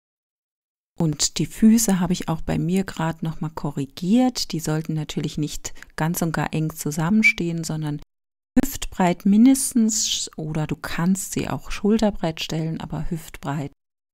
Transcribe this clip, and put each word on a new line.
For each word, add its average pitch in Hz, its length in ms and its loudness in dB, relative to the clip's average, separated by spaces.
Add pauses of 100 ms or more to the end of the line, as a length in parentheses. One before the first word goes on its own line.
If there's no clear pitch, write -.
(1000)
Und 160 400 0
die 151 80 0
Füße 220 540 6
habe 180 120 2
ich - 160 -4
auch 160 120 -2
bei 156 180 -2
mir 180 260 0
gerade 165 400 -4
noch 160 160 -6
mal 156 100 -6
korrigiert. 185 1000 0
Die 160 80 -2
sollten 156 340 -2
natürlich 151 440 -4
nicht - 360 -6 (220)
ganz 165 260 0
und 165 100 -2
gar - 200 -2
eng 160 220 -2
zusammenstehen, 165 880 0
sondern 156 360 -6 (580)
hüftbreit - 680 0
mindestens, 220 1120 4
oder 156 300 -4
du 147 100 -4
kannst - 560 -2
sie - 160 -4
auch - 220 -6
schulterbreit 202 680 0
stellen, 160 400 -4
aber 165 300 -6
hüftbreit, 147 640 -6 (420)